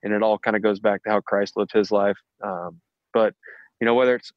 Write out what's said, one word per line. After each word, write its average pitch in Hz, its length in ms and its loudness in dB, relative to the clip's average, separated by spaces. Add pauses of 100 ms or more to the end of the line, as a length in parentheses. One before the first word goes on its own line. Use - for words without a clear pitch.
and 104 100 -4
it 107 100 0
all 107 140 2
kinda 107 240 -2
goes 104 180 0
back 101 260 0
to 107 60 -4
how 104 120 0
Christ 101 340 -2
lived 104 160 -4
his 104 180 0
life. 101 280 0 (260)
Um, 87 340 -10 (360)
but, 110 180 2 (480)
you 117 60 0
know, 117 80 4
whether 127 200 4
it's - 220 -10